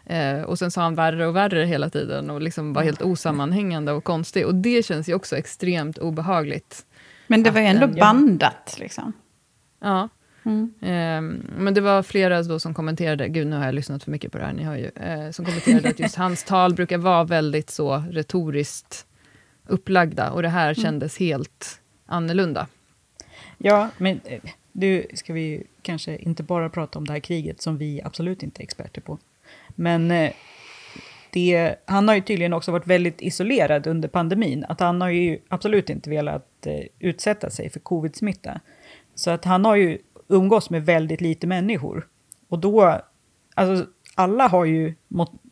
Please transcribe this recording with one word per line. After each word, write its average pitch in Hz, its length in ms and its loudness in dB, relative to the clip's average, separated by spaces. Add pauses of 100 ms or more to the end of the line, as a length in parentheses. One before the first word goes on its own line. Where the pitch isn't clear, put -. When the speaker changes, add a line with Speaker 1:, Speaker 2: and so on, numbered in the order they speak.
Speaker 1:
Eh, 147 360 -4
och - 160 -4
sen 175 120 -4
sa 180 120 -4
han 165 120 0
värre 160 320 0
och 165 100 0
värre 196 280 2
hela 156 260 0
tiden 143 400 -4
och 147 100 -8
liksom 156 320 -6
var 147 100 0
Speaker 2:
Ja. - 20 2
Speaker 1:
helt 156 180 -2
osammanhängande 160 880 -2
och 151 120 -4
konstig. 165 420 -2
Och 185 80 0
det 233 320 2
känns 156 220 -4
ju 175 60 0
också - 220 -4
extremt 160 600 -4
obehagligt. 160 880 -4 (400)
Speaker 2:
Men 226 160 6
det 220 80 6
var 220 100 4
ju 214 60 4
Speaker 1:
Att 196 80 6
Speaker 2:
ändå 247 120 6
Speaker 1:
en 220 80 2
Speaker 2:
bandat, 214 840 6
liksom. - 340 -10 (680)
Speaker 1:
Ja. 196 280 -2 (360)
Speaker 2:
Mm. 220 380 0
Speaker 1:
Ehm, 165 640 -2 (120)
men 196 160 2
det 202 60 2
var 196 220 4
flera 185 400 2
då 170 180 -4
som 165 140 -6
kommenterade, 156 540 -2
gud, 160 180 -2
nu 151 100 -2
har 143 80 -2
jag 131 100 -2
lyssnat 139 300 -6
för 147 60 -8
mycket - 220 -8
på - 60 -8
det - 60 -6
här, - 80 -6
ni 147 100 -6
hör 156 140 -6
ju, - 100 -6 (100)
eh, 156 340 -8
som 170 140 -10
kommenterade 180 440 2
att - 120 -4
just - 160 -4
Speaker 2:
<laughs> 185 80 -2
Speaker 1:
hans 180 200 -4
tal 185 300 2
brukar 175 240 -2
vara 170 260 4
väldigt 156 460 0
så 143 400 -2
retoriskt 156 960 -4 (600)
upplagda 180 640 0
och 170 120 -4
det 165 60 0
här 170 180 2
Speaker 2:
Mm. 151 80 0
Speaker 1:
kändes 151 440 -4
helt - 640 -4 (260)
annorlunda. 170 600 -2 (920)
Speaker 3:
Ja, 208 300 4 (100)
men, 185 260 0
eh, 123 160 -12 (320)
du, 190 420 0
ska - 180 -10
vi 160 80 -4
ju 156 220 -6 (200)
kanske 160 340 -8
inte 165 260 -4
bara 165 280 -2
prata 156 280 -6
om 151 80 -8
det 147 60 -6
här 151 80 -6
kriget 160 420 -6
som 156 160 -4
vi 147 260 -6
absolut 175 380 -6
inte - 200 -12
är - 20 -14
experter - 360 -14
på. - 180 -12 (500)
Men, 170 420 0
eh, 165 220 2 (1000)
det, 175 460 2 (100)
han 202 220 4
har 220 60 8
ju 196 60 2
tydligen 175 320 -2
också 165 200 -4
varit 175 140 -2
väldigt 175 360 2
isolerad 170 640 0
under 160 220 -2
pandemin. 165 600 0
Att - 120 -4
han 175 200 2
har 180 80 0
ju 175 300 0 (100)
absolut 202 420 0
inte 147 200 -8
velat, 147 560 -6
eh, 147 140 -6 (180)
utsätta 190 520 -2
sig - 200 -8
för - 100 -12
covid-smitta. 170 800 -6 (540)
Så - 160 -4
att 170 140 -2
han 185 200 4
har 220 120 6
ju 180 220 2 (300)
umgås 196 420 4
med 160 160 -2
väldigt 160 340 2
lite 165 260 -2
människor. 180 640 -2 (400)
Och 170 100 -4
då, 190 420 6 (540)
alltså, 185 320 2 (280)
alla 214 340 4
har 175 160 4
ju 160 300 0 (140)
mått-, - 320 -4 (120)